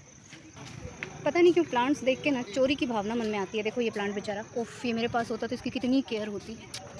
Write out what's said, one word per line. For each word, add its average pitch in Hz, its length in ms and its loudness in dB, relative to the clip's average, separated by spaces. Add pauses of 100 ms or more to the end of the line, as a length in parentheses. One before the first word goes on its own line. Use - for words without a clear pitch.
(1300)
पता 330 160 4
नहीं 349 120 10
क्यों 339 100 6
plants 254 400 2
देख 254 180 2
के 294 100 2
ना 247 100 2
चोरी 269 340 2
की 294 100 -2
भावना 220 300 -2
मन 233 120 0
में 214 120 0
आती 190 180 -4
है। 208 60 0
देखो 220 180 -2
ये 226 80 2
plant 208 260 -2
बेचारा, 208 280 -4 (140)
उफ, - 280 -6
ये 240 80 2
मेरे 226 140 0
पास 233 240 0
होता 226 160 -4
तो 247 80 -4
इसकी 240 140 -6
कितनी 262 320 2
care 214 260 -4
होती। 214 300 -8 (420)